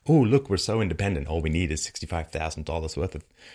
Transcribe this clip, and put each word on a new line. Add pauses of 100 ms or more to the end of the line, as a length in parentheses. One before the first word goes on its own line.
"Oh,
look,
we're
so
independent.
All
we
need
is
sixty-five
thousand
dollars
worth
of (300)